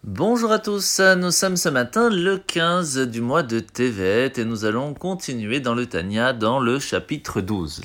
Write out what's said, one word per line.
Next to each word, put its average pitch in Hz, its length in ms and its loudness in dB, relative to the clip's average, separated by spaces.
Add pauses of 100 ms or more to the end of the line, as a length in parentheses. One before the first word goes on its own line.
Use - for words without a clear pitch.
Bonjour 214 440 2
à 214 80 4
tous, 202 400 -2
nous 180 320 6
sommes 185 240 2
ce 175 120 0
matin 147 420 2
le 190 280 2
quinze 170 580 0
du 120 240 -2
mois 131 220 2
de 113 160 -2
Tevet 113 760 0
et 117 80 -2
nous 110 200 -4
allons 127 300 -2
continuer 135 640 -6
dans 123 160 -2
le 120 120 -2
Tanya 104 460 0
dans 120 280 0
le 123 180 2
chapitre 117 640 -4
douze. 92 440 -4